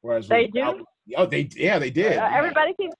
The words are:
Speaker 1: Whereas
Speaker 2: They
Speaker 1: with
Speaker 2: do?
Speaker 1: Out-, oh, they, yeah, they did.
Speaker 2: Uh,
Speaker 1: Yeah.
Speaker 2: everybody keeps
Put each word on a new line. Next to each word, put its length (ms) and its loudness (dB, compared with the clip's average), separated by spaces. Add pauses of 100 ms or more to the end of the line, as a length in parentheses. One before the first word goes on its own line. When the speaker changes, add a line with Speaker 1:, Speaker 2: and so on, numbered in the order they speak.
Speaker 1:
Whereas 260 -4
Speaker 2:
They 140 4
Speaker 1:
with 120 -4
Speaker 2:
do? 80 -2
Speaker 1:
Out-, 220 -4 (320)
oh, 100 4
they, 300 -2
yeah, 220 2
they 120 -2
did. 220 2
Speaker 2:
Uh, 180 0
Speaker 1:
Yeah. 60 2
Speaker 2:
everybody 380 2
keeps 260 -6